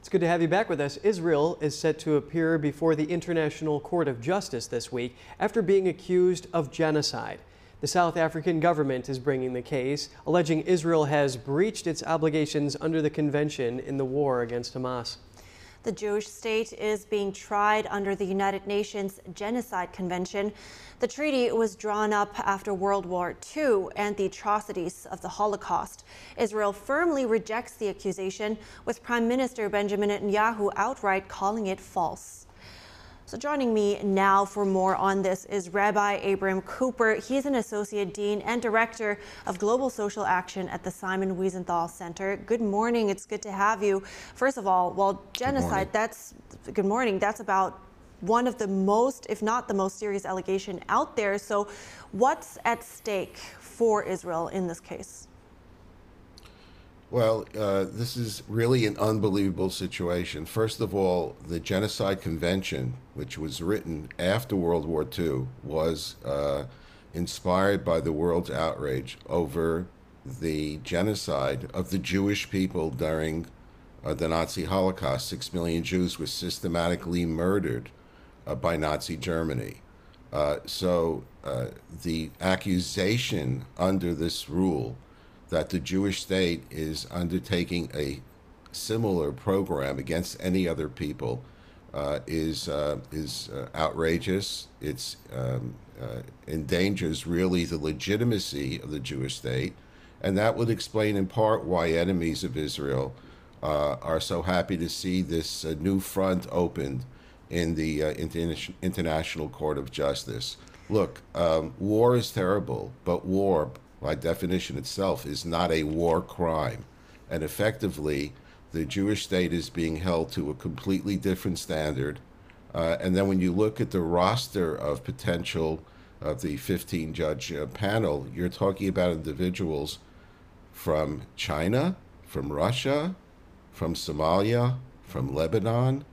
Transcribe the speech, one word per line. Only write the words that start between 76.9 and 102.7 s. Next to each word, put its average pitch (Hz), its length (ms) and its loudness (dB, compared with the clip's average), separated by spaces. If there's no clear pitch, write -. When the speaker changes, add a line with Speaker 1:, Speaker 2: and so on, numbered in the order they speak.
Speaker 3:
murdered, 82 640 0
uh, 73 80 -4
by 82 220 0
Nazi 76 400 -2
Germany. 78 640 -2
Uh, 73 320 0
so, 82 600 0
uh, 62 280 -4
the 82 260 -2
accusation 92 1200 0
under 92 380 2
this 80 340 -4
rule 71 480 0
that 78 220 0
the 90 100 0
Jewish 95 420 0
state 90 480 2
is 78 400 -4
undertaking 87 800 -2
a 71 280 -4
similar 95 640 0
program 69 640 0
against 80 420 -2
any 92 280 2
other 78 200 -2
people, 64 540 -6
uh, 71 360 -2
is, 80 400 -2
uh, 73 320 -2
is, 73 380 -6
uh, 67 260 -8
outrageous. 82 920 0
It's, 69 360 -6
um, 62 400 -4
uh, 60 220 -8
endangers 85 800 0
really 87 380 2
the 82 140 -4
legitimacy 80 1040 0
of 76 120 -8
the 76 80 -4
Jewish 65 380 -6
state, 65 360 -2
and 95 160 2
that 110 180 4
would 113 140 2
explain 107 460 0
in 95 100 2
part 110 380 2
why 85 260 2
enemies 82 540 2
of 65 120 -4
Israel, 67 560 -2